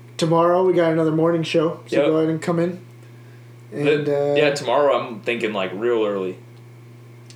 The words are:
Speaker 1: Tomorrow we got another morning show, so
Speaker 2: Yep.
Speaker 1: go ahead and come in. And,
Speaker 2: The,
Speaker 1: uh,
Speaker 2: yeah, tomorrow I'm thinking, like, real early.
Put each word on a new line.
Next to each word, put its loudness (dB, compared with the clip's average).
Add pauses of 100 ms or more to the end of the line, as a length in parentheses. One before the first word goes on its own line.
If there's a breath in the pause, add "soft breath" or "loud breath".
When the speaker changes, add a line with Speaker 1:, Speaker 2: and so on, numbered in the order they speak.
(160)
Speaker 1:
Tomorrow 2
we 2
got 2
another 0
morning 2
show, 0
so -4
Speaker 2:
Yep. 4
Speaker 1:
go 2
ahead 0
and -4
come -2
in. -4 (920 loud breath)
And, 0
Speaker 2:
The, 0
Speaker 1:
uh, 0
Speaker 2:
yeah, 2
tomorrow 2
I'm -8
thinking, -4
like, -4
real 0
early. -4 (960)